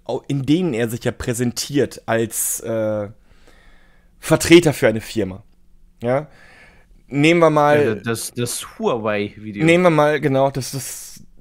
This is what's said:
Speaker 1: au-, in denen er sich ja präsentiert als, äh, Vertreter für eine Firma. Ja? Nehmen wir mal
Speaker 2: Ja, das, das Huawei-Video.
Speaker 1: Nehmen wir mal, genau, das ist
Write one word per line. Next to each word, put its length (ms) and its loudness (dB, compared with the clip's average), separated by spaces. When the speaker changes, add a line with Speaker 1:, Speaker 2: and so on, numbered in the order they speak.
Speaker 1:
au-, 240 -6
in 180 -4
denen 260 2
er 160 0
sich 160 -8
ja 80 0
präsentiert 920 -4
als, 540 -4
äh, 480 -4
Vertreter 520 6
für 160 0
eine 120 0
Firma. 420 -6
Ja? 260 -4
Nehmen 320 4
wir 100 6
mal 340 4
Speaker 2:
Ja, 120 0
das, 360 -6
das 460 -8
Huawei-Video. 880 -4
Speaker 1:
Nehmen 200 4
wir 60 6
mal, 300 2
genau, 300 0
das 240 -8
ist 500 -14